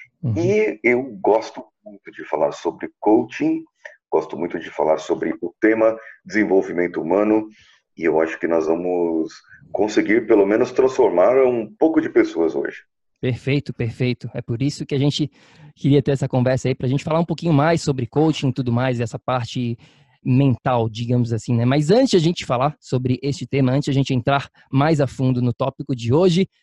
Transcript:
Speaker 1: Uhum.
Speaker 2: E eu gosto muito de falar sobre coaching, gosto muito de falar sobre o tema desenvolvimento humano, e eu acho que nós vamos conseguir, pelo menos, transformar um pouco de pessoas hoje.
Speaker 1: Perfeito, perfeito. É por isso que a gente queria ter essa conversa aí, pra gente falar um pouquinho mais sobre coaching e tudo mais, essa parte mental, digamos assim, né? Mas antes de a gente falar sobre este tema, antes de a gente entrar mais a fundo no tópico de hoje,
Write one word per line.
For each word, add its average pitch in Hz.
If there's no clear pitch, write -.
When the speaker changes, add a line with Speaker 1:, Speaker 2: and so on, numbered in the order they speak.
Speaker 1:
Uhum. 117
Speaker 2:
E 208
eu 120
gosto -
muito 101
de 80
falar 76
sobre -
coaching, 143
gosto -
muito 87
de 78
falar 78
sobre 80
o 87
tema 110
desenvolvimento 87
humano, 107
e 82
eu 78
acho 80
que 87
nós 82
vamos 82
conseguir, 107
pelo 104
menos, 113
transformar 120
um 120
pouco 160
de -
pessoas 82
hoje. -
Speaker 1:
Perfeito, 131
perfeito. 123
É 120
por 117
isso 139
que 147
a 139
gente 143
queria 139
ter 143
essa 135
conversa 127
aí, 131
pra 131
gente 139
falar 160
um 170
pouquinho 165
mais 156
sobre 127
coaching 151
e 123
tudo 123
mais, 123
essa 120
parte 120
mental, 127
digamos 117
assim, 117
né? 117
Mas 147
antes 247
de 196
a 180
gente 165
falar 139
sobre 127
este 135
tema, 131
antes 139
de 147
a 135
gente 135
entrar 139
mais 143
a 139
fundo 131
no 120
tópico 135
de 117
hoje, 180